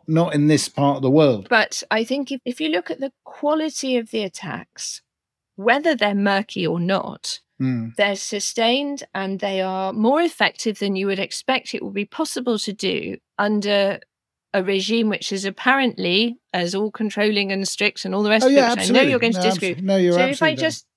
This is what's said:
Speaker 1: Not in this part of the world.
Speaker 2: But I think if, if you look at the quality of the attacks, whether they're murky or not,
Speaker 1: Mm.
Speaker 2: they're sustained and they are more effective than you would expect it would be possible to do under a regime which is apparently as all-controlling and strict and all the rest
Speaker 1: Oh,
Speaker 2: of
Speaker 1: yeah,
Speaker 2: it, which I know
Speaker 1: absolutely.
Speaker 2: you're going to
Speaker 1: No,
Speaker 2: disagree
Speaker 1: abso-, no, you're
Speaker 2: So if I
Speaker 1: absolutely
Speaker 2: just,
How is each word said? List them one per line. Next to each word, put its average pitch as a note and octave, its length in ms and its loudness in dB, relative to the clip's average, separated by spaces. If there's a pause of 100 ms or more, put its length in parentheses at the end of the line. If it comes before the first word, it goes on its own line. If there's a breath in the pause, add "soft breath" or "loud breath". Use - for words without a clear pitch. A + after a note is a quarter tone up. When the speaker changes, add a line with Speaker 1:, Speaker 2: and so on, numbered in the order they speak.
Speaker 1:
Not D#3+ 280 2
in D3 140 4
this D3+ 200 4
part C#3+ 280 2
of C3 60 -6
the C3 80 2
world. C3+ 380 4
Speaker 2:
But - 420 2
I A3 140 0
think C4 260 -4
if, C4+ 140 -6
if B3 160 -8
you D#4 80 -2
look E4 220 -2
at - 100 -8
the C4+ 120 -6 (120)
quality D4 720 -2
of A#3 140 -4
the A3 120 -4
attacks, - 760 -10 (560)
whether C#4 380 2
they're G#3 200 2
murky G3+ 520 0
or E3 120 -2
not, - 640 -4 (180)
Speaker 1:
Mm. A#2+ 380 -4
Speaker 2:
they're G3+ 200 0
sustained A#3+ 880 -2 (100)
and G3 260 -6
they F#3+ 220 -2
are F#3+ 320 -4
more A#3 260 2
effective A3+ 580 0
than G3+ 160 0
you F#3+ 120 -2
would G3 120 0
expect - 560 -4
it - 80 -8
would G3 120 -10
be G3+ 100 -4
possible B3 540 -4
to G#3 160 -6
do F#3+ 420 -6 (220)
under G3+ 600 0 (540)
a G3 100 0
regime G3+ 460 0
which - 240 -4
is G3 140 -4
apparently A#3 920 0 (160)
as F3+ 220 -2
all-controlling G#3 800 -2
and G3 140 -2
strict - 380 -2
and F#3 100 -4
all G3+ 80 0
the G#3 60 2
rest A3 160 4
Speaker 1:
Oh, C4 40 6
Speaker 2:
of C4+ 40 6
Speaker 1:
yeah, C4 200 4
Speaker 2:
it, A#3+ 40 0
which F#3+ 140 0
I - 20 4
know B3+ 80 6
Speaker 1:
absolutely. C#4 100 4
Speaker 2:
you're B3+ 80 2
going A#3 140 2
to F#3 60 -2
Speaker 1:
No, F3+ 60 0
Speaker 2:
disagree F#3 300 0
Speaker 1:
abso-, E3+ 80 -8
no, G3 140 2
you're F3+ 160 4
Speaker 2:
So F3 60 4
if C4+ 240 0
I D#4+ 80 4
Speaker 1:
absolutely D#4 100 -2
Speaker 2:
just, D#4 260 -2 (100)